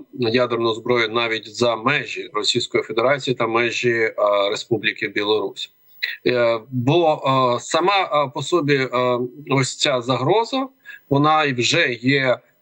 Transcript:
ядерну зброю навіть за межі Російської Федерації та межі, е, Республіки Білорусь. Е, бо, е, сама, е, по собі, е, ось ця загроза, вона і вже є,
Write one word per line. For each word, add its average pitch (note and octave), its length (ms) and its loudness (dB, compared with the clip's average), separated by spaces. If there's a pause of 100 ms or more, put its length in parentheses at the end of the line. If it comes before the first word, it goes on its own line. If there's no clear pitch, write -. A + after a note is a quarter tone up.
(120)
ядерну A#2 600 0
зброю A#2 340 0
навіть A2 480 -4
за A#2 200 2
межі A2 580 -4
Російської G#2+ 500 -2
Федерації B2+ 500 0
та A#2+ 120 -2
межі, A#2 460 0
е, A2+ 220 0 (360)
Республіки G#2+ 580 -4
Білорусь. G#2 640 -2 (540)
Е, A#2+ 340 2 (100)
бо, D3+ 520 2 (340)
е, A#2+ 40 -6
сама, E3+ 680 0
е, C3+ 80 -8
по D3 80 -6
собі, C#3+ 340 0
е, B2 420 0 (320)
ось C3+ 280 0
ця C3+ 220 2
загроза, F#3+ 680 0 (420)
вона D3+ 340 4
і C#3+ 80 0
вже B2+ 400 0
є, B2+ 460 2 (240)